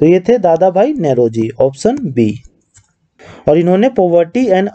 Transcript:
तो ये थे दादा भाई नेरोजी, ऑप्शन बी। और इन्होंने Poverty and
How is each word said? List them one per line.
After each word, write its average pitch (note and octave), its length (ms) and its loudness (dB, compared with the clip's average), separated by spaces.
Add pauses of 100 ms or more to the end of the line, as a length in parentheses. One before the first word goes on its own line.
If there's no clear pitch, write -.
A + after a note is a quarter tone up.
तो D3 60 2
ये F3 140 4
थे A#3 200 0
दादा F3 300 2
भाई G3+ 240 0
नेरोजी, A#2+ 540 -2 (120)
ऑप्शन C#3 420 -2
बी। A#2+ 260 -2 (1200)
और D3+ 100 2
इन्होंने F#3 320 2
Poverty F3 600 0
and F#3+ 220 0